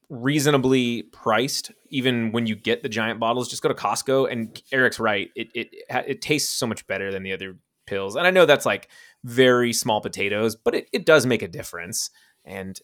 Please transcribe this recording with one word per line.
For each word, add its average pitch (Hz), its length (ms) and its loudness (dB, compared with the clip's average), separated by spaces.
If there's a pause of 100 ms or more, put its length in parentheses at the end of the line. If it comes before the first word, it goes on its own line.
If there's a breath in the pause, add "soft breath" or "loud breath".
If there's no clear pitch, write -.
(100)
reasonably 131 920 2
priced, - 680 -2 (160)
even 120 440 0
when 117 140 0
you 110 80 -2
get 107 280 -2
the 135 80 -8
giant 110 280 -2
bottles. 117 300 0
Just - 140 -8
go 160 80 0
to 127 40 -2
Costco, 131 560 0
and 113 300 -8 (120)
Eric's 127 280 2
right. 104 340 -2
It, 113 200 -8
it, 113 200 -8 (140)
it 127 320 -4
tastes 147 320 -2
so - 140 -4
much 110 200 -6
better 98 240 -6
than 95 120 -6
the 95 100 -8
other 95 240 -8 (300)
pills. 98 280 -4
And 170 120 0
I 185 40 6
know 185 160 6
that's, 139 200 4
like, 104 220 -2 (340 soft breath)
very 123 500 4
small 110 300 -2
potatoes, 104 520 -2
but - 200 0
it, - 180 -6
it 208 140 -4
does 156 180 8
make 120 180 0
a 98 60 -8
difference. - 640 -10 (340 soft breath)
And 95 400 -12